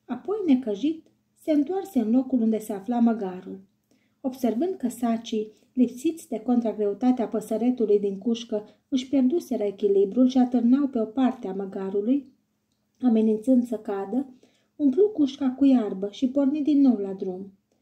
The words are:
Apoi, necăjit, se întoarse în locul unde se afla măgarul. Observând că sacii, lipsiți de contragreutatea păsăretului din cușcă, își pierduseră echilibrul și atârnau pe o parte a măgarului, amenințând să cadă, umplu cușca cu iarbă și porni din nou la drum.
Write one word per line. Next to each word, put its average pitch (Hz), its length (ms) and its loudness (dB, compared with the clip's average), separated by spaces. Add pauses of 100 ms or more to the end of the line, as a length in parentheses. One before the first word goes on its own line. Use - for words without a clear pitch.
Apoi, 349 300 -6 (120)
necăjit, 254 600 0 (340)
se 330 100 -4
întoarse 302 480 -2
în 214 120 0
locul 254 300 2
unde 220 180 2
se 214 140 -8
afla 240 260 -4
măgarul. 190 600 -2 (640)
Observând 254 540 -2
că 247 120 -6
sacii, 226 640 -4 (220)
lipsiți - 560 -2
de 226 100 -6
contragreutatea 220 880 -2
păsăretului 214 720 0
din 196 180 -2
cușcă, 226 480 -4 (240)
își 262 200 -4
pierduseră 254 540 0
echilibrul 202 640 2
și 254 100 2
atârnau 247 500 2
pe 240 120 -4
o 220 60 0
parte 254 420 -2
a 190 60 -6
măgarului, 202 760 -2 (680)
amenințând 220 640 4
să 214 120 -6
cadă, 202 560 -6 (420)
umplu 302 380 4
cușca 277 360 0
cu 262 160 2
iarbă 208 460 2
și - 180 -2
porni 277 320 0
din 285 200 4
nou 254 140 6
la 196 180 -4
drum. 190 380 -8 (300)